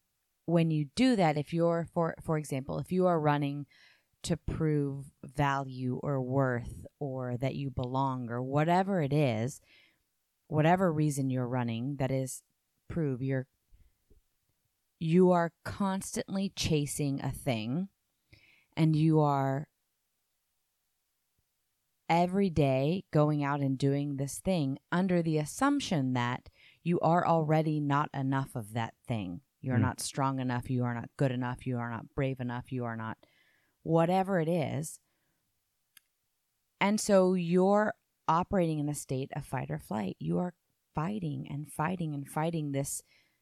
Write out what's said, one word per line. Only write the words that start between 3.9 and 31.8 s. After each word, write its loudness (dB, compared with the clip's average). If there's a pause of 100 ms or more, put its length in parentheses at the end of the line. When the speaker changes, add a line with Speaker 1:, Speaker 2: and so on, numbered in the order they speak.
Speaker 1:
to -2
prove -2 (180)
value -2
or -2
worth -2 (140)
or -4
that -2
you -6
belong -4
or -4
whatever 2
it -2
is, 0 (880)
whatever 4
reason 0
you're -2
running, -2
that -2
is -4 (460)
prove -2
you're, -2 (1500)
you 6
are 2 (120)
constantly -4
chasing -2
a -4
thing, -4 (880)
and 4
you 4
are 2 (2500)
every 2
day 2
going 4
out 0
and 2
doing 0
this -6
thing 0 (140)
under 2
the 0
assumption 0
that -2 (360)
you 0
are 4
already 2
not 0
enough -2
of -10
that -2 (140)
thing. -4 (200)
You're -2
Speaker 2:
Hmm. 4
Speaker 1:
not 0
strong -2
enough. -4
You 0
are -2
not -8
good 0
enough. -6
You -2
are -6